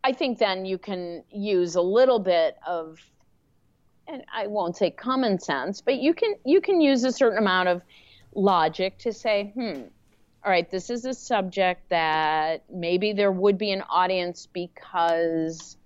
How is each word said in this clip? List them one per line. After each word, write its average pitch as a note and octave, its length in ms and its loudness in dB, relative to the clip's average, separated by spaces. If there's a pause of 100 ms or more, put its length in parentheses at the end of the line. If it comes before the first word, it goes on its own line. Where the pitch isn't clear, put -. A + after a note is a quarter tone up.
I C4+ 80 2
think B3+ 260 -4
then F#3+ 260 0
you F#3+ 140 -4
can F3+ 520 -10
use F#3+ 440 0
a F3 80 2
little A#3 380 4
bit F3 360 0 (100)
of, D#3+ 340 -8 (1040)
and D4+ 260 -12
I G3+ 140 -4
won't F#3+ 300 -2
say F3+ 140 2
common B3 500 0
sense, D#3+ 400 -4
but C4+ 160 0
you D4 180 2
can, G#4 200 -2 (100)
you D#4+ 160 6
can F#4+ 200 2
use C#4 220 4
a B3+ 80 2
certain A3+ 280 2
amount F#3 300 2
of F3+ 140 0 (540)
logic F#3+ 640 2
to A3+ 140 -6
say, G#3 420 -2
"Hmm, G3+ 280 -6 (600)
all F#3+ 80 0
right, E3+ 180 0
this F#3 180 -8
is A#3+ 160 -6
a B3+ 100 -6
subject F#3 720 -2
that D#3 840 0
maybe F#3 420 -2
there G3+ 200 2
would F#3+ 260 2
be G3+ 140 -2
an F#3+ 180 -4
audience F3+ 560 -2
because E3 1400 -2